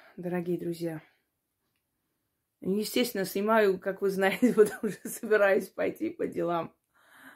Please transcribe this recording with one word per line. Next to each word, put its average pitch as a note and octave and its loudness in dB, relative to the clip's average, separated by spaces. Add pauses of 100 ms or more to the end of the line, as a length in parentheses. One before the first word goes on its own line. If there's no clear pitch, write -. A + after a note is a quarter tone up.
(160)
дорогие F3 -4
друзья. E3+ -6 (1600)
Естественно, G#3 -2
снимаю, G3+ 2
как F#3+ -6
вы G3 2
знаете, F#3+ 2
<laughs> - 0
потому G#3 4
что - -14
собираюсь G#3 2
пойти - -4
по - -6
делам. E3+ -4 (600)